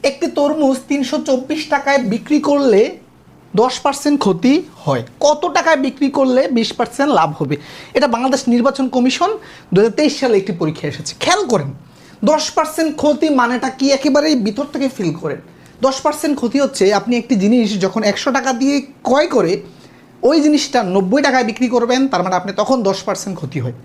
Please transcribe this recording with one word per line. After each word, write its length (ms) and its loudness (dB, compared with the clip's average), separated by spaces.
একটি 180 -4
তরমুজ 400 2
তিনশো 280 -2
চব্বিশ 320 -2
টাকায় 260 0
বিক্রি 260 0
করলে 320 4
দশ 120 0
পার্সেন্ট 400 0
ক্ষতি 300 2
হয়, 200 0
কত 160 2
টাকায় 280 2
বিক্রি 220 -2
করলে 240 2
বিশ 200 0
পার্সেন্ট 420 -2
লাভ 100 2
হবে? 160 -2
এটা 180 2
বাংলাদেশ 260 0
নির্বাচন 320 2
কমিশন 340 2
দুহাজার 240 4
তেইশ 240 2
সালে 200 2
একটি 200 -6
পরীক্ষা 300 -4
এসেছে। 200 -12
খেয়াল 180 0
করেন, 180 0
দশ 140 2
পার্সেন্ট 340 -2
ক্ষতি 260 2
মানেটা 360 -2
কি? 80 0
একেবারেই 380 2
ভিতর 280 -4
থেকে 140 -2
ফিল 140 -2
করেন। 180 -6
দশ 200 2
পার্সেন্ট 340 0
ক্ষতি 240 -2
হচ্ছে 220 0
আপনি 220 -2
একটি 220 0
জিনিস 240 4
যখন 160 -2
একশো 260 -4
টাকা 140 -2
দিয়ে 140 2
ক্রয় 280 2
করে 160 2
ওই 160 4
জিনিসটা 340 2
নব্বই 320 2
টাকায় 220 2
বিক্রি 260 -2
করবেন, 260 2
তার 140 0
মানে 140 -2
আপনি 120 -8
তখন 160 2
দশ 180 -2
পার্সেন্ট 320 -6
ক্ষতি 240 -6
হয়। 220 -6